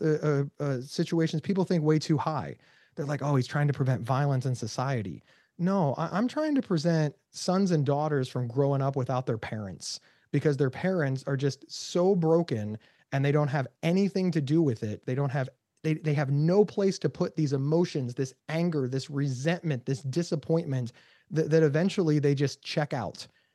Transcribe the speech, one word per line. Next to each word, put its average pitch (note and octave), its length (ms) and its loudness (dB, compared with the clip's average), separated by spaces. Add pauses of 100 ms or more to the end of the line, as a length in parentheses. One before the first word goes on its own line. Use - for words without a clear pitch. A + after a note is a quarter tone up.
uh, D#3 220 2
uh, C#3+ 220 2 (160)
uh, C#3+ 200 -2
situations, D#3+ 600 0
people F#3+ 220 0
think E3 180 0
way D#3 160 4
too D3+ 180 0
high. B2+ 400 -4 (380)
They're D3+ 100 -6
like, C#3 180 -4
"Oh, C#3+ 140 2
he's B2+ 120 2
trying D3 180 0
to C#3+ 80 2
prevent C3 280 0
violence C3+ 440 0
in B2+ 80 -2
society." A#2 680 -4 (360)
No, F3+ 400 2
I, D#3+ 180 -4
I'm A#3 120 0
trying D4+ 260 -2
to C4+ 80 2
prevent D#3+ 520 0 (180)
sons F#3+ 380 0
and D3+ 140 2
daughters C#3+ 440 0
from B2 200 -6
growing C#3 320 0
up C3+ 160 -2
without B2+ 300 -2
their B2+ 100 0
parents G#2+ 640 -10 (320)
because D3 240 2
their C3 140 2
parents C#3+ 560 -2
are C#3 100 -2
just C3+ 340 -4
so F3+ 440 0
broken D#3+ 640 2 (340)
and C#3 120 2
they C#3+ 80 4
don't D3 160 2
have C3+ 200 -2 (140)
anything F#3 480 2
to E3 100 0
do D3 220 2
with B2+ 200 0
it. G#2+ 220 -6
They B2+ 100 -4
don't C#3 160 0
have, C3 180 -2 (360)
they, D#3 100 0
they D#3 200 -2
have C#3+ 160 0
no E3 340 4
place G3 360 0
to D3+ 80 0
put - 280 -4
these D3+ 160 0
emotions, C#3+ 640 0
this C3+ 180 -4 (160)
anger, D#3 400 0
this C3 220 -6
resentment, C#3+ 760 -2
this C3+ 180 -2
disappointment C#3 920 -2 (380)
that, D#3 200 0
that D#3+ 120 6
eventually D#3 560 2
they C#3+ 160 4
just C#3 280 -2
check - 320 -4
out. A2 320 -6 (280)